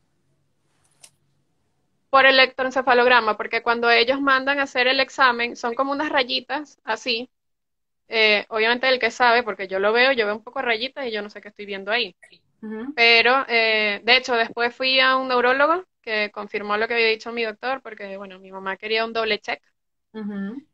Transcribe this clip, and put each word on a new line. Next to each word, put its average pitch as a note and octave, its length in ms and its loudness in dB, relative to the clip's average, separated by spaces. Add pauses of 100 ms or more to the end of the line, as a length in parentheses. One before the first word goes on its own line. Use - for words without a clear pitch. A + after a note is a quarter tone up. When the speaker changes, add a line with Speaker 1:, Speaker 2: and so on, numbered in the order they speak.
(2000)
Speaker 1:
Por C4+ 160 6
electroencefalograma, B3+ 1120 4
porque A3+ 240 -6
cuando A#3 300 0
ellos A#3 300 2
mandan C#4 380 2
a C#4 40 0
hacer B3+ 240 0
el C4+ 140 2
examen, A#3+ 560 0
son A#3 180 -6
como C#4 160 -2
unas D4 180 -4
rayitas, C4 760 -4
así. A#3 440 -6 (800)
Eh, G#3+ 400 2
obviamente A#3 400 0
el B3+ 100 2
que A#3 120 0
sabe, A#3+ 320 2
porque G3 240 -8
yo F#3+ 120 -4
lo G#3 140 2
veo, B3 200 4
yo A3+ 140 0
veo G#3 100 -4
un A3 60 -16
poco C4+ 180 -10
rayitas B3 460 -4
y A3+ 40 -8
yo G#3 120 -6
no G#3 80 -12
sé G#3 100 -20
qué G#3 80 -20
estoy G3+ 180 -18
viendo G3 240 -8
ahí. A3 240 -2 (480)
Speaker 2:
Ujú. A3 320 -12
Speaker 1:
Pero, A#3 540 4
eh, A3 560 0
de A#3+ 120 4
hecho, B3+ 180 -2
después A#3 400 -2
fui C4 260 0
a C4 160 4
un C4 120 -4
neurólogo C4+ 560 2 (160)
que G#3+ 300 -4
confirmó G#3 460 -6
lo A3+ 100 -2
que A#3 80 -4
había A3+ 120 2
dicho A3 260 -4
mi A#3 100 -4
doctor, B3 400 -6
porque, G#3 340 -14
bueno, F#3+ 220 -16
mi F#3+ 120 -20
mamá F#3+ 260 -8
quería A3 280 -2
un A3+ 80 -8
doble A3 260 -2
check. - 220 -10 (540)
Speaker 2:
Ujú. G#3 580 -10